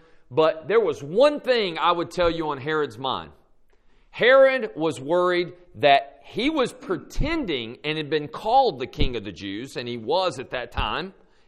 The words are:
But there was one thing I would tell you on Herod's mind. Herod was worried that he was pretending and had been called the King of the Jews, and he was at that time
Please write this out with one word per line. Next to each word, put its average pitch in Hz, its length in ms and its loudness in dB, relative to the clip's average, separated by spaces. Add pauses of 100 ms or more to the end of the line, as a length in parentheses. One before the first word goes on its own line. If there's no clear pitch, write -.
(300)
But 156 380 2
there 220 120 4
was 151 220 0
one 240 380 2
thing 208 380 0
I 160 120 2
would 170 200 -2
tell 175 200 2
you 160 200 -4
on 143 80 -6
Herod's 143 400 -2
mind. 98 340 -6 (760)
Herod 262 680 4
was 151 240 -2
worried 175 540 0 (220)
that 139 460 2
he 247 280 -4
was 277 200 0
pretending 165 1120 -4
and 151 140 -4
had 151 140 -6
been 151 180 -2
called 226 500 0
the 123 80 -4
King 143 300 0
of 104 80 -6
the 101 80 -8
Jews, 101 440 -10
and 123 120 -8
he 120 80 -8
was 147 420 -2
at 127 120 -12
that 123 200 -8
time 139 440 -6 (340)